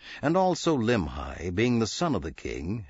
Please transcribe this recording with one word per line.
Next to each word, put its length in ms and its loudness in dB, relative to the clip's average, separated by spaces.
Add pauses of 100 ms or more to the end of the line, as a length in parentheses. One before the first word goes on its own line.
(220)
And 140 2
also 400 4
Limhi, 800 0
being 240 4
the 80 2
son 300 -2
of 60 -2
the 100 -8
king, 580 -6